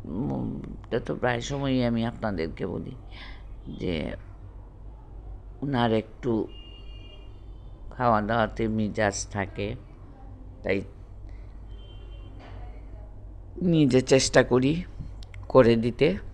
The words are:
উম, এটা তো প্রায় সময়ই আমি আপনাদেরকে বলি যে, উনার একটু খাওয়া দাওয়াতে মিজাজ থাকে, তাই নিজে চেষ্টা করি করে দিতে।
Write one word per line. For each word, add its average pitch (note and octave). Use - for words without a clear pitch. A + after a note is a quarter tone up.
উম, D#2
এটা A#2
তো -
প্রায় A#2+
সময়ই C3+
আমি A#2
আপনাদেরকে G2+
বলি F#2
যে, D#2+
উনার A#2+
একটু A2
খাওয়া A#2
দাওয়াতে A2
মিজাজ G#2+
থাকে, G2+
তাই F#2+
নিজে D3+
চেষ্টা C3
করি C3+
করে A#2
দিতে। B2